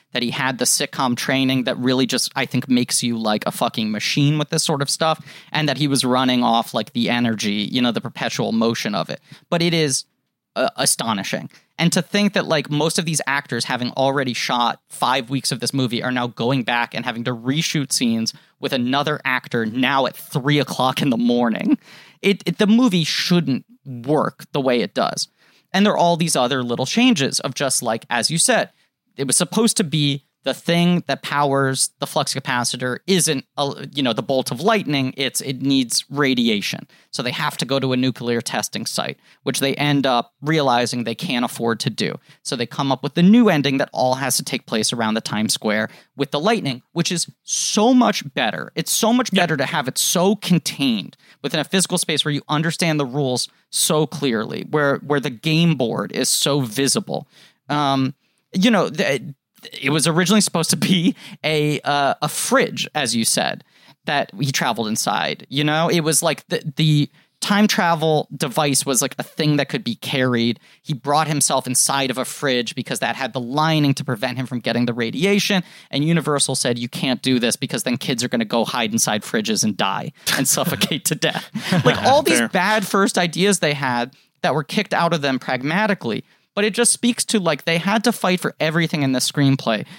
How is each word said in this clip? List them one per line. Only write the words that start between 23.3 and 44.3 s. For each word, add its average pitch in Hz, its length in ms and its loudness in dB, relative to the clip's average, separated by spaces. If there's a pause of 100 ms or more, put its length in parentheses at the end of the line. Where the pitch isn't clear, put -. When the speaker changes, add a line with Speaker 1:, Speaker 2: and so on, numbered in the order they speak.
Speaker 1:
work 127 640 -2
the 147 80 0
way 123 220 2
it 101 100 -4
does. - 360 -2 (440)
And 196 140 4
there 196 80 4
are - 40 0
all 170 180 4
these 160 200 0
other 127 260 2
little 120 240 -2
changes 220 540 2
of 143 140 -6
just, 135 280 -2
like, 117 280 -2
as 120 200 0
you 156 80 -2
said, 208 320 2 (460)
it - 100 -4
was 123 120 0
supposed 214 400 2
to 220 60 2
be 143 400 -2 (180)
the 131 120 -2
thing 170 520 2
that 139 160 -4
powers 139 760 0
the 139 80 -6
flux - 260 -2
capacitor 127 760 -4
isn't, 160 380 2 (140)
a, 139 360 -4
you 143 80 -2
know, 123 120 2
the 123 80 -4
bolt 131 280 0
of 123 120 -6
lightning. 147 560 0
It's, 131 240 -4
it 131 180 -6
needs 135 480 2
radiation. 123 800 0 (220)
So - 120 -6
they 120 80 -4
have 147 280 -4
to - 80 -2
go 135 120 0
to 131 140 -2
a 127 60 0
nuclear 120 420 -2
testing 107 460 -4
site, - 320 -6 (240)
which 127 180 -4
they 135 140 0
end 143 320 2
up 120 340 0
realizing 127 640 2
they 113 100 -4
can't 123 300 -2
afford 117 360 -2
to - 100 -2
do. 107 240 -4 (280)
So - 140 -6
they 120 80 -4
come 139 260 -2
up 131 120 -2
with 143 140 -6
the 170 60 4
new 214 280 8
ending 143 280 2
that 135 140 -2
all 127 220 2
has 131 240 -2